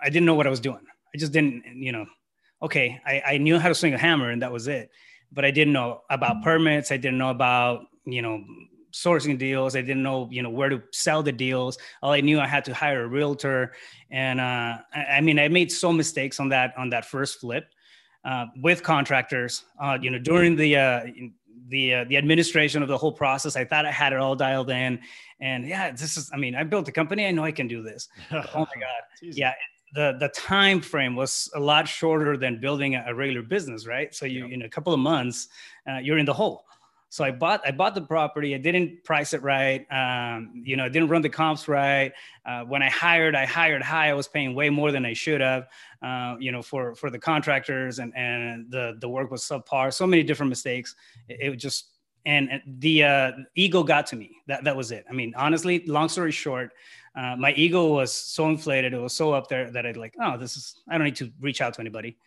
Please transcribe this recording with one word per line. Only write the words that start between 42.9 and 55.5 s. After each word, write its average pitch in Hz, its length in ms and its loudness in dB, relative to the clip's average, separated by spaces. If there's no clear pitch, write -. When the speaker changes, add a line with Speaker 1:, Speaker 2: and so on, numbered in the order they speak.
Speaker 1:
hired, 165 460 4
I 135 100 2
hired 156 340 2
high. 151 300 0
I - 40 2
was 139 120 -2
paying 135 280 -4
way 147 160 2
more 147 200 2
than 131 160 0
I 117 60 -4
should 147 280 -2
have, 131 280 0
uh, 123 380 -6
you 131 100 -4
know, 123 120 -6
for, 123 340 -6
for 147 120 -8
the 120 100 -6
contractors 135 840 0
and, 117 160 -10
and 120 540 -6
the, 120 300 -6
the 120 80 -8
work 131 220 -4
was 123 140 -8
subpar. 135 500 -2
So 185 120 0
many 170 180 8
different 139 260 0
mistakes. 123 460 -6
It, 135 240 -6
it 127 40 -10
just, 127 360 -8
and, 143 240 2
and 139 120 -6
the, 151 240 6
uh, 139 280 4
ego 175 300 4
got 147 240 2
to 131 80 -8
me. 104 160 -14
That, 135 160 -6
that 139 120 2
was 123 140 -6
it. 107 180 -12
I 127 40 -12
mean, 117 240 -6
honestly, 165 500 0